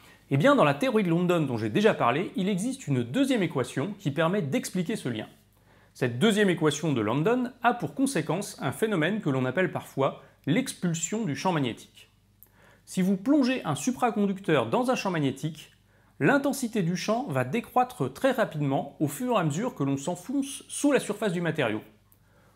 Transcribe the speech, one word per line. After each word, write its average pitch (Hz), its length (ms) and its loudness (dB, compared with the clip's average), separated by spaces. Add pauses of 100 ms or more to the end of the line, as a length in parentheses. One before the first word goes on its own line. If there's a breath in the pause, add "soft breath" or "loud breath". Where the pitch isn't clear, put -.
(300 loud breath)
Eh 139 80 2
bien, 269 180 6
dans 202 80 6
la 143 100 6
théorie 220 300 2
de 175 60 0
London 170 320 2
dont 123 160 0
j'ai 107 120 -2
déjà 190 240 4
parlé, 135 420 0
il 196 140 0
existe 214 380 -4
une 131 140 2
deuxième 220 420 0
équation 143 540 -2
qui 143 140 -4
permet 165 300 0
d'expliquer 185 540 -4
ce - 120 -8
lien. 107 200 -6 (640 soft breath)
Cette 123 260 -2
deuxième 208 300 4
équation 156 440 2
de 120 80 2
London 185 500 0 (120)
a 233 100 6
pour 180 220 -6
conséquence 190 680 -2
un 139 100 -2
phénomène 202 500 0
que 156 80 -2
l'on 131 160 0
appelle 175 260 0
parfois 139 520 -4 (220 loud breath)
l'expulsion 185 800 -2
du 143 120 -2
champ 190 180 -2
magnétique. - 580 -4 (720 soft breath)
Si - 160 -4
vous 190 160 2
plongez 254 480 2
un 156 100 0
supraconducteur 202 920 0
dans 240 240 0
un 233 40 2
champ - 140 -4
magnétique, 160 640 -4 (480 soft breath)
l'intensité 240 640 2
du 175 140 0
champ 233 320 -2
va 131 140 0
décroître 226 680 -2
très 269 200 0
rapidement 151 680 -2
au 147 80 0
fur 247 280 -2
et 196 40 4
à 170 40 2
mesure 160 300 -2
que 143 100 -4
l'on 139 140 0
s'enfonce 254 720 -4
sous - 240 2
la 233 80 4
surface 202 340 -2
du 175 80 -2
matériau. 123 400 0 (760 soft breath)